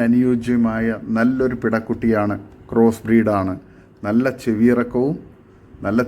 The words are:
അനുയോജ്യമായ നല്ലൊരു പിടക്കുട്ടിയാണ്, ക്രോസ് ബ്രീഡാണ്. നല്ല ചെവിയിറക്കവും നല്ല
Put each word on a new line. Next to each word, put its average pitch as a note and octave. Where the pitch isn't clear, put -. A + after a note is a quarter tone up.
അനുയോജ്യമായ A#2
നല്ലൊരു B2+
പിടക്കുട്ടിയാണ്, A2
ക്രോസ് A2+
ബ്രീഡാണ്. G#2
നല്ല A#2
ചെവിയിറക്കവും A#2+
നല്ല G#2+